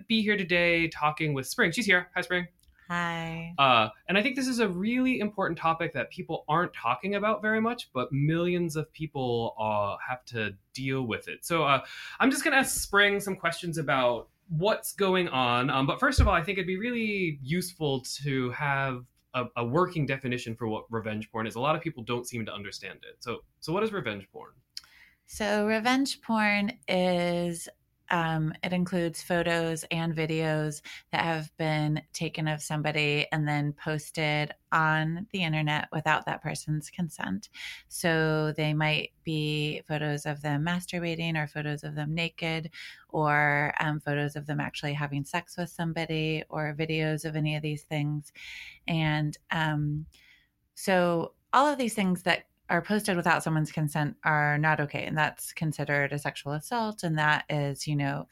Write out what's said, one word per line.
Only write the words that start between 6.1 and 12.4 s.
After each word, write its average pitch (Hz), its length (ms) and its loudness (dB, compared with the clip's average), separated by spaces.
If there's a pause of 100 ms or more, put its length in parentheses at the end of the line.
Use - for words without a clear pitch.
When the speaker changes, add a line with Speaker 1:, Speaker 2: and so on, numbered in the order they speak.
Speaker 1:
people 160 380 -8
aren't 170 260 2
talking 127 400 -2
about 208 280 0
very 220 180 2
much, 233 320 -2
but 123 180 -2
millions 165 640 2
of 156 180 -4
people, 123 640 -2
uh, 104 480 0
have - 200 -8
to 107 320 -4 (160)
deal 131 340 -2
with 101 220 -4
it. 78 160 -12
So, 165 180 2
uh, 139 220 4 (340)
I'm 254 140 4
just 269 100 0